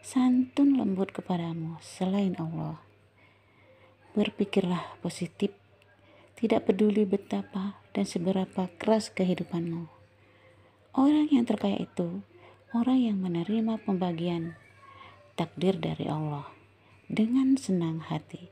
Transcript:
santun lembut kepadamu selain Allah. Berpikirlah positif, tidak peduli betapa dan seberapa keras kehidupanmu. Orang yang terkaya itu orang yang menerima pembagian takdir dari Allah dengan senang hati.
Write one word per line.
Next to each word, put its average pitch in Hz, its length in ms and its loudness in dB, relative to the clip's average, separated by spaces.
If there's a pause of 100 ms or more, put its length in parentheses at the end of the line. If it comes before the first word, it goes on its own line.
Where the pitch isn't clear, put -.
santun 254 800 4
lembut 196 320 0
kepadamu 165 720 -4
selain 190 560 0
Allah. 160 400 -6 (1400)
Berpikirlah 196 880 -2
positif, - 480 -6 (880)
tidak 226 320 2
peduli 208 320 4
betapa 196 720 -4 (160)
dan 202 160 -2
seberapa 185 720 -2
keras 214 320 2
kehidupanmu. 170 800 -4 (1040)
Orang 302 320 6
yang 254 160 6
terkaya 208 400 0
itu 180 400 -6 (480)
orang 247 240 2
yang 220 240 2
menerima 202 640 -2
pembagian 170 720 -2 (800)
takdir 180 400 0
dari 160 320 -4
Allah 151 400 -4 (640)
dengan 262 480 2
senang 165 400 0
hati. - 520 -8